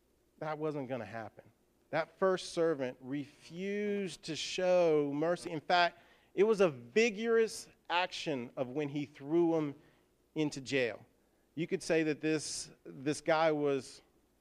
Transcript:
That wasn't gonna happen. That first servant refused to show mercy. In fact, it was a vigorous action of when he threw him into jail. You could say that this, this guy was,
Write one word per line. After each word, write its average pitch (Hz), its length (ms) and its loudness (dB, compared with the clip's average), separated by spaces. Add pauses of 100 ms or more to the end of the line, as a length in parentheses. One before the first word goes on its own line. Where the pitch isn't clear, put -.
(400)
That 156 180 -6
wasn't 147 300 -4
gonna 120 180 -6
happen. 107 380 -12 (460)
That 156 280 -4
first 185 360 0
servant 143 460 0
refused 185 1200 -6
to 160 100 -6
show 165 800 2
mercy. 170 360 -2
In 160 100 -6
fact, 175 380 4 (360)
it - 80 4
was 214 180 6
a 185 100 8
vigorous 220 960 0 (200)
action 160 680 -2
of 127 140 -4
when 147 180 -4
he 143 160 -6
threw 165 500 0
him 147 220 -2 (580)
into 151 260 -2
jail. 123 380 0 (560)
You 175 140 -4
could 170 160 -6
say 165 180 2
that 151 180 -2
this, - 500 -4 (140)
this 147 360 -6
guy 160 320 2
was, 143 500 -2 (380)